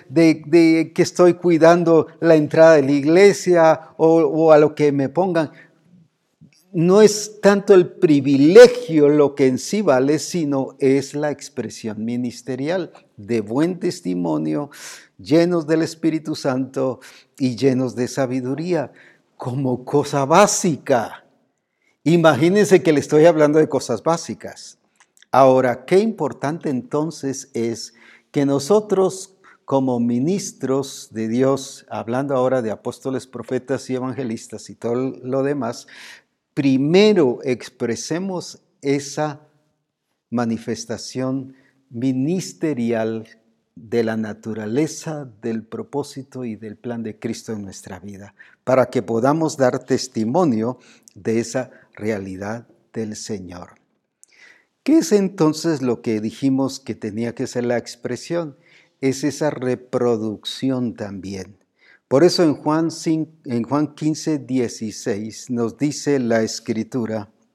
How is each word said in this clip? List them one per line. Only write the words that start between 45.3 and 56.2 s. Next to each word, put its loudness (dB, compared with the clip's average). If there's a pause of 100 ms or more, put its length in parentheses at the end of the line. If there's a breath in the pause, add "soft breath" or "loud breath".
del -6
propósito -12
y -10
del -16
plan -10
de -12
Cristo -10
en -10
nuestra -16
vida, -20 (300 soft breath)
para 2
que -2
podamos 0
dar 0
testimonio -2 (340 soft breath)
de -4
esa -6 (240 soft breath)
realidad -8 (260)
del -10
Señor. -14 (1080 soft breath)
¿Qué 2
es 0
entonces 0
lo -2
que -4